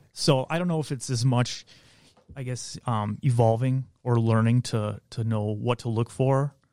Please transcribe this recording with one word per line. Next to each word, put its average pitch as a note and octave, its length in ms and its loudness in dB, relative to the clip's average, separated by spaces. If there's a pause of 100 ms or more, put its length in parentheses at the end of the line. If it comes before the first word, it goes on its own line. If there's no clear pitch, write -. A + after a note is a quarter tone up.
(140)
So C3 360 2
I D#3+ 80 -2
don't F3+ 100 -2
know D#3+ 120 0
if D3 120 -4
it's C3+ 200 -6
as A#2 120 0
much, B2 420 2 (680)
I C#3+ 80 -12
guess, - 420 -10
um, G#2+ 380 -2
evolving B2 640 2 (180)
or A#2+ 160 2
learning A2+ 440 4
to, G#2+ 360 -4 (120)
to A#2 120 -6
know A2 200 -2
what A2 360 -2
to B2 100 -6
look A2+ 200 -2
for. C3+ 460 0 (180)